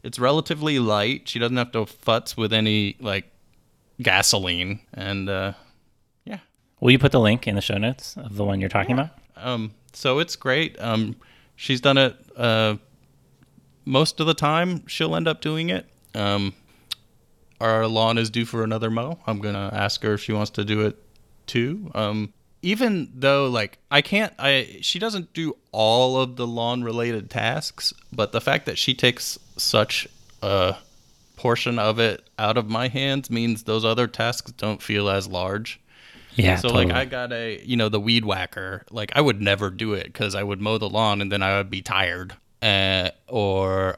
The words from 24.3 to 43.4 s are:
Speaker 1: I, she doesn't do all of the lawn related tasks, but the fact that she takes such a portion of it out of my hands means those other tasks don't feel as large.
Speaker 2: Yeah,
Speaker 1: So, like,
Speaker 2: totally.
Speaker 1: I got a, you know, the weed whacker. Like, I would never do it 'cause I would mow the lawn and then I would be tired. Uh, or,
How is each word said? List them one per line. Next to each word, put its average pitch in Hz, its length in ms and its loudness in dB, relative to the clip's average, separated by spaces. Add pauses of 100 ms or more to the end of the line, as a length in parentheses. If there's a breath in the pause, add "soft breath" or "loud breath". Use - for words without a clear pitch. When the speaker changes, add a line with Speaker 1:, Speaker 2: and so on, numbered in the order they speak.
Speaker 1:
I, 135 420 0
she - 180 -4
doesn't 202 360 -6
do 160 220 -4 (140)
all 123 500 4
of 127 160 0
the 123 100 -4
lawn 120 360 -2
related 117 480 -2
tasks, 113 640 -2 (200)
but 107 200 -2
the 117 80 0
fact - 260 0
that 95 100 -4
she - 160 0
takes - 460 0 (180)
such - 520 0 (340)
a 98 340 2 (600)
portion 120 420 0
of 107 220 2
it 110 240 0 (140)
out 110 180 2
of 113 120 -2
my 113 200 -2
hands 135 420 -4
means 117 340 -2
those 110 200 0
other 113 240 2
tasks - 440 -4
don't 107 300 -6
feel 101 260 0
as 98 200 0
large. 95 500 -6 (560 loud breath)
Speaker 2:
Yeah, 90 220 4
Speaker 1:
So, 87 120 -2
like, 90 200 4
Speaker 2:
totally. 123 120 2
Speaker 1:
I 135 40 -2
got 123 280 -8
a, 117 320 -6
you 123 120 0
know, 110 120 2
the 107 120 0
weed 113 240 2
whacker. 95 640 -6
Like, 107 240 -10
I 143 60 4
would 123 200 2
never 101 300 0
do 107 240 -4
it 95 180 -8
'cause 101 220 -4
I 98 80 -4
would 101 180 -4
mow 107 160 -2
the 107 120 -4
lawn 101 340 2
and 98 80 -4
then 98 120 0
I 98 160 2
would 98 120 -4
be 98 120 -6
tired. 92 520 -2 (260)
Uh, 95 500 2 (180)
or, 95 680 0